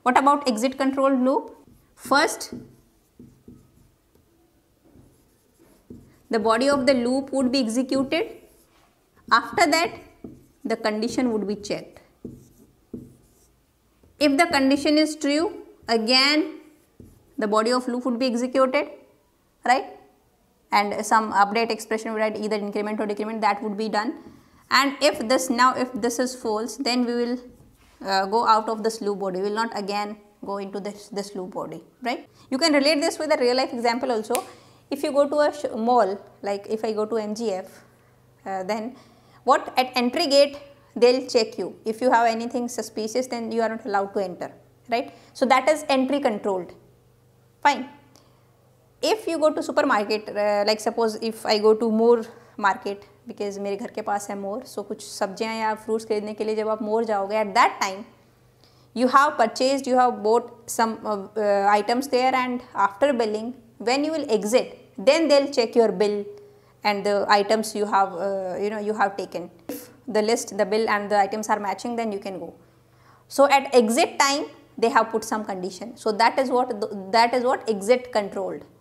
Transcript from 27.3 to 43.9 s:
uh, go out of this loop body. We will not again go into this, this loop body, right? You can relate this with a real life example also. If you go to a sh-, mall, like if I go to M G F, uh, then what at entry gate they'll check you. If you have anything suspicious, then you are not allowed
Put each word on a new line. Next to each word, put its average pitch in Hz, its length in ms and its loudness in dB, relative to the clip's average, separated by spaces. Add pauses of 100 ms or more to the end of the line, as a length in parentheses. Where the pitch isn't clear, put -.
uh, 190 200 2
go 214 200 0
out 220 220 4
of 220 160 -4
this 220 180 -2
loop 202 180 -2
body. 185 200 -4
We 202 100 -2
will 208 60 -4
not 226 220 -2
again 208 400 -6 (280)
go 202 120 -6
into 196 240 -8
this, 202 260 -12
this 196 280 -8
loop 185 180 -10
body, 165 300 -10 (180)
right? 247 260 -6 (220)
You 262 80 -2
can 311 160 4
relate 285 260 4
this 339 180 -2
with 311 160 0
a 302 40 2
real 247 180 2
life 262 160 0
example 240 400 -2
also. 226 320 0 (480)
If 277 120 -4
you 311 80 -2
go 277 180 2
to 294 100 0
a 294 140 4
sh-, - 200 -8
mall, 220 460 2 (220)
like 202 280 -6
if 220 140 -4
I 226 80 -4
go 214 140 -2
to 220 120 -4
M 208 160 -4
G 214 200 -4
F, 185 300 -10 (640)
uh, 190 180 -6
then 214 340 -6 (480)
what 294 320 2
at 254 180 0
entry 254 320 0
gate 277 300 4 (400)
they'll 247 300 4
check 220 300 0
you. 175 180 -6 (100)
If 220 160 -4
you 254 100 4
have 233 160 4
anything 240 400 -4
suspicious, 220 600 -6
then 233 260 -6
you 226 80 0
are 220 80 0
not 220 160 -8
allowed 202 300 -2